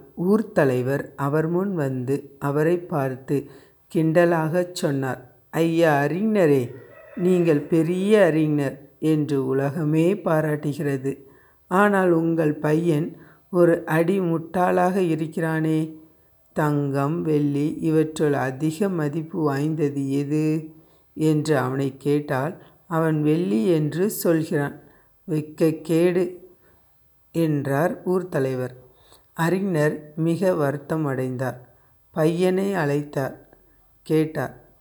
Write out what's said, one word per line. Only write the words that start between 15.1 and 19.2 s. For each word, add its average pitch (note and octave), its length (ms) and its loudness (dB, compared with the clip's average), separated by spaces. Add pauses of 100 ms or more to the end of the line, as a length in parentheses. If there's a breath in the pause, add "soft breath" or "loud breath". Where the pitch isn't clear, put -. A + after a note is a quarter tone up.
தங்கம், C#3+ 680 0
வெள்ளி D3 460 0 (140)
இவற்றுள் D#3 520 0
அதிக C3+ 560 -2
மதிப்பு D#3+ 540 -4